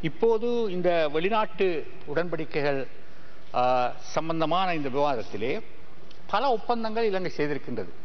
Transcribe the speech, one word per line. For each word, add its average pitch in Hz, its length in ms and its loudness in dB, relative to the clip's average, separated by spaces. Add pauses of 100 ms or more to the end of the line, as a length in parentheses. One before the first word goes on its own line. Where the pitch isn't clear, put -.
இப்போது 220 460 2 (240)
இந்த 170 380 2
வெளிநாட்டு 196 580 2 (460)
உடன்படிக்கைகள், 147 760 0 (680)
ஆ, 123 460 2
சம்பந்தமான 165 760 0
இந்த 143 160 -2
விவாதத்திலே 127 640 0 (760)
பல 247 240 2
ஒப்பந்தங்கள் 226 540 0
இலங்கை 185 320 2
செய்திருக்கின்றது 135 540 -2 (140)